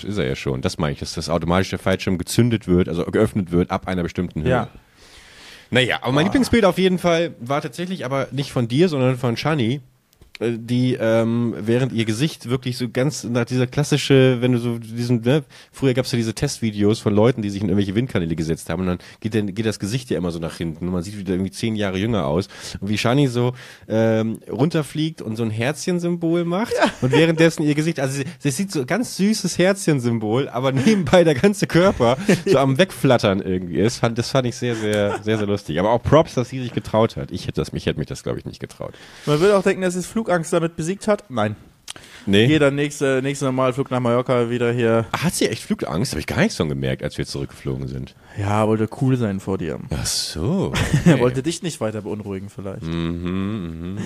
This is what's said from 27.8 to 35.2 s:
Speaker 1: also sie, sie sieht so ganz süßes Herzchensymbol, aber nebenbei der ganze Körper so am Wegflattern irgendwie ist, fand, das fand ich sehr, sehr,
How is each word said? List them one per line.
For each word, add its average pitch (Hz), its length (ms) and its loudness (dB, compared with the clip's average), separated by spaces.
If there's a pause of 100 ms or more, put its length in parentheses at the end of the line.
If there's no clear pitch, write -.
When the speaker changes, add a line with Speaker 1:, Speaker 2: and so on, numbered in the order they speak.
Speaker 1:
also 135 160 -2
sie, 135 80 -2 (140)
sie 147 120 -2
sieht 196 220 -2
so 135 140 -2
ganz 220 320 -4
süßes 196 400 0
Herzchensymbol, 131 880 2
aber 131 240 0
nebenbei 185 500 4
der 160 120 4
ganze 196 320 2
Körper 185 500 4 (300)
so 196 100 6
am 135 220 4
Wegflattern 120 640 4
irgendwie 92 380 -2
ist, 113 180 2
fand, 117 180 0
das 117 140 -2
fand 131 160 2
ich 113 100 -4
sehr, 123 180 -2
sehr, 107 480 0